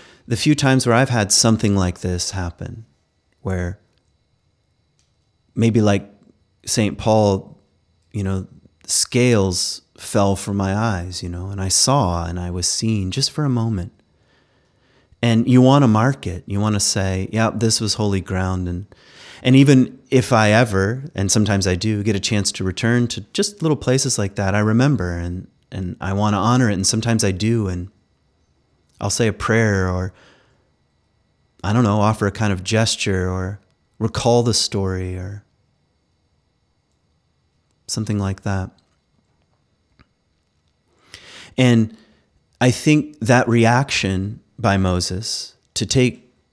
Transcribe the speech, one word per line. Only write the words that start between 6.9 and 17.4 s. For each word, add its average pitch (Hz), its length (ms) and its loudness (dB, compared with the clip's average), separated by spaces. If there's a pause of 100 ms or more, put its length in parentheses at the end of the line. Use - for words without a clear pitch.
Paul, 104 640 0 (540)
you 104 100 -4
know, 95 240 -4 (400)
scales 107 960 0 (160)
fell 98 380 0
from 98 220 -6
my 95 160 -2
eyes, 95 480 -4
you 90 80 -10
know, 90 200 -10
and 98 120 -8
I 95 60 -4
saw 92 580 0
and 87 140 -6
I 87 100 -6
was 87 180 -4
seen 107 440 -2
just 139 200 -4
for 151 120 -4
a 143 60 -2
moment. 113 420 -2 (1300)
And 117 260 2
you 127 140 6
wanna 135 260 6
mark 113 400 2
it. 87 180 -8
You 101 140 -4
wanna 104 220 0
say, 95 500 -2
"Yeah, 110 180 0